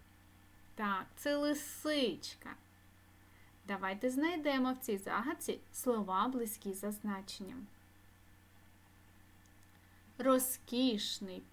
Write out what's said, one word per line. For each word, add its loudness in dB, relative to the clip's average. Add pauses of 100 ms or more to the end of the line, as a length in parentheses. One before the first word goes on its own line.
(760)
Так, 0 (100)
це 0
лисичка. 0 (1120)
Давайте -2
знайдемо 2
в -10
цій -2
загадці -2 (140)
слова, 2
близькі -4
за -6
значенням. -8 (2500)
Розкішний, 2